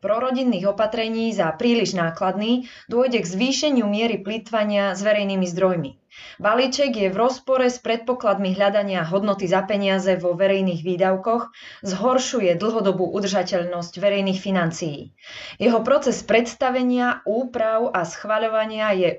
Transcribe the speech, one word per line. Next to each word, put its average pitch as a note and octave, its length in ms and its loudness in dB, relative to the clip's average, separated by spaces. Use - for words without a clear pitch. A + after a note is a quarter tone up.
prorodinných A3+ 720 0
opatrení A3+ 560 -2
za F3 240 0
príliš A#3 400 2
nákladný, F#3+ 720 0
dôjde A#3+ 320 2
k E3+ 80 -6
zvýšeniu B3+ 560 0
miery G#3 320 0
plytvania G#3 720 -2
s F#3 80 -6
verejnými G3 480 2
zdrojmi. F3 440 0
Balíček B3+ 480 2
je G#3 160 0
v F#3 80 -2
rozpore B3+ 560 2
s A#3+ 80 -8
predpokladmi A3+ 720 0
hľadania G3 560 0
hodnoty F#3+ 400 0
za F#3 160 2
peniaze F#3+ 560 0
vo F3 160 0
verejných F#3+ 480 2
výdavkoch, F#3+ 720 0
zhoršuje G#3+ 720 0
dlhodobú G3 560 0
udržateľnosť F3+ 800 -2
verejných G3 420 0
financií. E3+ 760 -4
Jeho A3+ 320 2
proces C4+ 400 2
predstavenia, B3 960 0
úprav A3+ 720 -2
a F3+ 80 0
schvaľovania A3 880 -2
je F#3 280 2